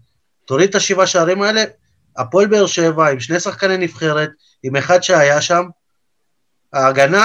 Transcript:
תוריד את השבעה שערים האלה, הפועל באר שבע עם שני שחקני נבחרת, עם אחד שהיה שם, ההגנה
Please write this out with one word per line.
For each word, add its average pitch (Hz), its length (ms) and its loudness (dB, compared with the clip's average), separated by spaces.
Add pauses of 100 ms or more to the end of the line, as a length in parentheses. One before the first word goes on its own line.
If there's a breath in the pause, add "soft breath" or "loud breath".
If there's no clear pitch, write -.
(440)
תוריד 151 240 0
את 190 60 -6
השבעה 190 320 0
שערים 180 360 0
האלה, 220 220 -2 (520)
הפועל 170 300 0
באר 202 200 2
שבע 160 420 0
עם 135 120 -2
שני 156 200 -4
שחקני 190 360 -4
נבחרת, 156 540 -4 (320)
עם 135 140 -6
אחד 175 260 2
שהיה 151 380 2
שם, 175 240 -2 (1080)
ההגנה 139 520 2